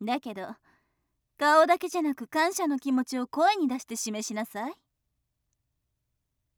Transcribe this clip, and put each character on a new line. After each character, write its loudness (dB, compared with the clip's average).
だ -4
け -10
ど、 -10
顔 6
だ 4
け -6
じ -2
ゃ 0
な 0
く -10
感 0
謝 -2
の 0
気 -2
持 2
ち -6
を -4
声 2
に 2
出 -2
し -10
て -10
示 -6
し -8
な -4
さ -8
い。 -10